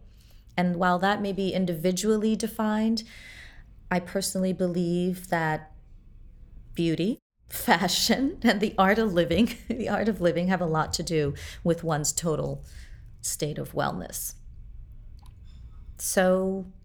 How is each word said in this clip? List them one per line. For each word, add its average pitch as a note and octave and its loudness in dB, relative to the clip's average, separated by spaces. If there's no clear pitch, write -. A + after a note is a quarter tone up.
And F3+ 2
while F3+ 4
that G3+ 2
may G3+ -2
be F#3+ 0
individually F#3 2
defined, A3 0
I F3+ 2
personally F#3 -2
believe F3+ 0
that D#3 0
beauty, E3 0
<laughs> - -20
fashion, A#3 2
and G#3 6
the - 0
art G3 6
of A3 2
living, E3+ 4
<laughs> - -20
the - -4
art G3+ 2
of F3+ 0
living F3 2
have F#3 2
a F3+ 0
lot D#3 2
to F3+ -2
do D3+ 0
with E3 2
one's D3+ 0
total C#3+ -2
state - -4
of - -6
wellness. - -4
So, F#3+ 2